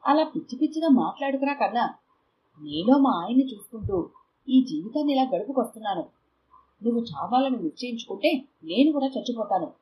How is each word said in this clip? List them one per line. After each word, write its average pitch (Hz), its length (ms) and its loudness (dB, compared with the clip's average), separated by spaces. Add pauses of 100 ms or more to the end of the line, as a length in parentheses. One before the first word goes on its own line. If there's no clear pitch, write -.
అలా 302 160 4
పిచ్చి 254 340 -6
పిచ్చిగా 311 300 -2
మాట్లాడుకురా 269 640 2
కన్నా, 233 320 0 (760)
నేను 156 380 2
మా 269 140 4 (120)
ఆయన్ని 247 220 2
చూసుకుంటూ 208 640 -6 (400)
ఈ 262 140 6
జీవితాన్ని 254 500 -2
ఇలా 262 100 2
గడుపుకొస్తున్నాను. 220 800 -4 (800)
నువ్వు 233 180 0
చావాలని 240 560 -2
నిశ్చయించుకుంటే 233 720 -4 (320)
నేను 208 280 4
కూడా 277 160 0
చచ్చిపోతాను. 214 640 -4 (100)